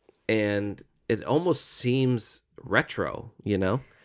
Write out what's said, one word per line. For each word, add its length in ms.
And 560
it 160
almost 420
seems 760
retro, 720
you 140
know? 240